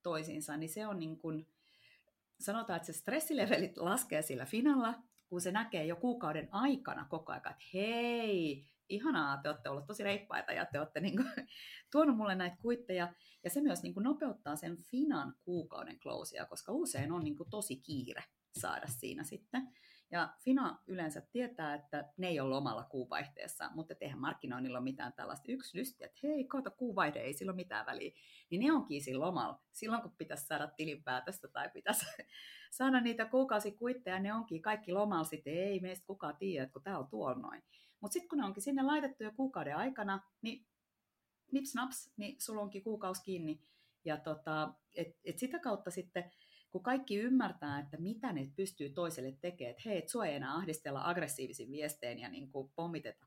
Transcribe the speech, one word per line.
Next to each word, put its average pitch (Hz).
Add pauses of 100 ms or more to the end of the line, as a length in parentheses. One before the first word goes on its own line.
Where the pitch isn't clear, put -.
toisiinsa, 156
niin 160
se 214
on 202
niin 160
kuin, 160 (920)
sanotaan, 208
että 165
se 165
stressilevelit 208
laskee 175
sillä 127
Finalla, 240 (340)
kun 175
se 180
näkee 208
jo 170
kuukauden 170
aikana 262
koko -
ajan, - (120)
että - (100)
hei, 214 (240)
ihanaa, 190
te 151
olette 147
ollut 143
tosi 208
reippaita 202
ja -
te 143
olette 151
niinku 196 (360)
<laughs> -
tuonut 285
mulle 208
näitä 180
kuitteja. 185 (320)
Ja 180
se 285
myös 240
niinku 180
nopeuttaa 233
sen 165
Finan 196
kuukauden -
closea, -
koska -
usein 226
on 175
niinku 147
tosi -
kiire - (340)
saada -
siinä -
sitten. - (420)
Ja 170 (100)
Fina 262
yleensä 175 (100)
tietää, 240
että 147
ne 185
ei 160
ole 135
lomalla 131
kuuvaihteessa, -
mutta 160
et -
eihän 135
markkinoinnilla 127
ole 127
mitään 131
tällaista -
yksi 262
lystiä, -
että -
hei, 285
kato 269
kuuvaihde, 190
ei 131
sillä 190
ole 180
mitään 175
väliä. - (380)
Niin 175
ne 277
onkin 143
siinä 131
lomalla. 151 (100)
Silloin 220
kun -
pitäisi -
saada 151 (100)
tilinpäätöstä 151
tai -
pitäisi - (100)
<laughs> -
saada 262
niitä 233
kuukausikuitteja, 226
ne 196
onkin 220
kaikki 214
lomalla 190
sitten, 147
ei 185
meistä 185
kukaan 170
tiedä, 180
että 131
kun 147
tää 190
on 131
tuolla 170
noin. - (380)
Mut 202
sit 349
kun 302
ne 311
onkin 196
sinne 277
laitettu 277
jo 214
kuukauden 175
aikana, 202 (220)
niin - (840)
nips 269
naps, 254
niin 208
sulla 214
onkin 202
kuukausi 202
kiinni. 160 (440)
Ja 156
tota, 156 (220)
et, 170
et 165
sitä 262
kautta 214
sitten, 180 (400)
kun 180
kaikki 247
ymmärtää, 208
että 147
mitä 214
ne 139
pystyy 185
toiselle 143
tekemään, 175
että -
hei, 208
et 156
sua 220
ei 147
enää 139
ahdistella 156
aggressiivisin 139
viestein 143
ja 117
niinku 135
pommiteta 165